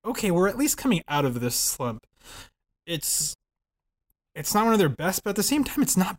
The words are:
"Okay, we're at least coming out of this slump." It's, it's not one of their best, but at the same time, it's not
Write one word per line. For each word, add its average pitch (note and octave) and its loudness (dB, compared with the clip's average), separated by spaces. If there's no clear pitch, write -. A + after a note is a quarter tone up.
"Okay, A3 -2
we're F3+ 4
at - -2
least D4+ 0
coming G3+ 2
out D3 0
of A#2+ -2
this A#2+ -2
slump." - -4
It's, D#3+ -4
it's D3+ -4
not G#3+ 4
one A3+ 4
of G#3+ 6
their E3+ 6
best, E3+ -2
but G#3 -2
at G3 -4
the G#3 2
same C#4 2
time, - -2
it's - 0
not F#3 0